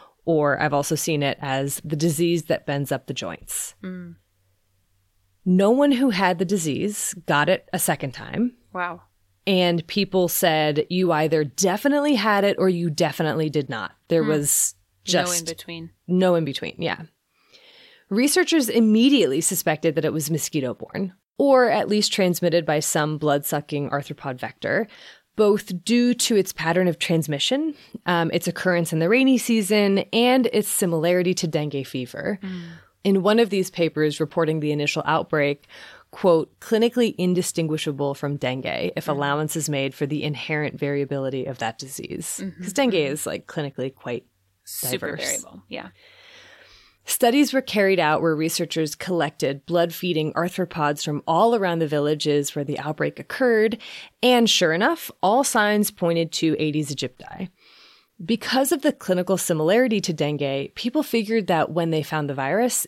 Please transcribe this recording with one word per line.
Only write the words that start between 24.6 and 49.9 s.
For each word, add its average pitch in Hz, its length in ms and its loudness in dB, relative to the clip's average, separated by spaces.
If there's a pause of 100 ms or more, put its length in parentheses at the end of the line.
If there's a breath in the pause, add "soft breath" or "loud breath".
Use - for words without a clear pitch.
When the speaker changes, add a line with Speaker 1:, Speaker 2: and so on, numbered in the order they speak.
Speaker 1:
both 202 480 2
due 240 280 4
to 240 240 0
its 190 160 0
pattern 170 360 0
of 170 100 0
transmission, 170 760 0 (320 loud breath)
um, 170 260 0
its 175 160 -2
occurrence 170 440 0
in 160 60 2
the 165 100 2
rainy 262 300 4
season, 202 640 2 (120)
and 247 400 4
its 214 160 0
similarity 175 640 2
to 180 120 -2
dengue 147 400 -2
fever. 135 560 -6
Speaker 2:
Mm. 185 200 -10 (420 loud breath)
Speaker 1:
In 196 180 4
one 208 160 4
of 233 100 4
these 190 220 0
papers 156 500 0
reporting 160 400 0
the 151 120 -2
initial 147 340 -2
outbreak, 147 600 0 (440 loud breath)
quote, - 480 2
"clinically 233 580 2
indistinguishable 156 960 -2
from 143 220 -4
dengue 127 300 -4 (300)
if - 100 -8
Speaker 2:
Mm. 147 60 -2
Speaker 1:
allowance 143 420 -2
is 156 160 -4
made 135 240 -2
for - 100 -6
the 143 200 -4
inherent 151 540 -4
variability 139 680 -4
of 127 120 -8
that 113 200 -6
disease." - 640 -10
Speaker 2:
Mm-hmm. 185 200 -12
Speaker 1:
'Cause 180 100 -8
dengue 254 200 0
Speaker 2:
Mm-hmm. 147 200 0
Speaker 1:
is, 151 120 -8
like, - 220 -8
clinically 135 480 -8
quite - 320 -10 (380)
Speaker 2:
Super - 480 -8
Speaker 1:
diverse. - 120 -8 (160)
Speaker 2:
variable, - 280 -20
yeah. - 200 -12 (1160 loud breath)
Speaker 1:
Studies 247 460 4
were 262 100 2
carried 190 360 2
out 156 240 2
where 160 140 2
researchers 160 580 -2
collected 147 720 -4
blood-feeding 170 680 0